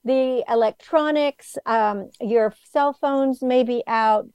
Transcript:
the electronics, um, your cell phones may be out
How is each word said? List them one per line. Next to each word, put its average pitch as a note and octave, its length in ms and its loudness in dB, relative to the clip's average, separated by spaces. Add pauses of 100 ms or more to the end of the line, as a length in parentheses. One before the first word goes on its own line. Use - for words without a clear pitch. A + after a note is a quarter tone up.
the C4 440 0
electronics, C#4+ 1120 -2
um, G#3+ 460 -2 (100)
your A3 340 0 (160)
cell C#4+ 220 0
phones C4+ 500 -2
may B3+ 200 2
be A#3+ 240 -2
out A3 480 0